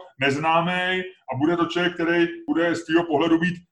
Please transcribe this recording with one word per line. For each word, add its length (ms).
neznámý 840
a 60
bude 180
to 100
člověk, 280
který 320
bude 260
z 100
tvýho 200
pohledu 340
mít 160